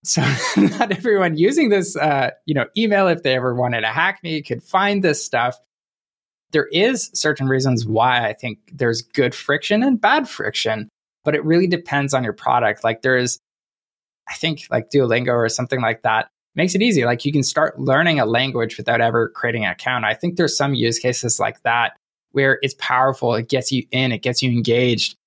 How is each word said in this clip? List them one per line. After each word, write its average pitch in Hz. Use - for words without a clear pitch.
So -
<laughs> 131
not 202
everyone 185
using 254
this, 196
uh, 143
you 151
know, 120
email, 202
if 170
they 131
ever 127
wanted 123
to 110
hack 165
me, 160
could -
find 202
this 151
stuff." 123
There 147
is 208
certain 147
reasons 131
why 117
I 110
think 113
there's 117
good 127
friction 208
and 262
bad 269
friction, -
but 151
it 151
really 175
depends 143
on 127
your 104
product. 120
Like, 117
there 131
is, 123
I -
think, 156
like, 123
Duolingo 123
or 117
something 127
like 113
that 110
makes 175
it 190
easy. 190
Like, 120
you 143
can 143
start -
learning 143
a 117
language 120
without 117
ever 117
creating 117
an 92
account. 123
I 110
think 175
there's 170
some 139
use 117
cases 123
like 107
that 117
where 135
it's 131
powerful, 127
it 120
gets 131
you 127
in, 127
it 107
gets 123
you 127
engaged. 120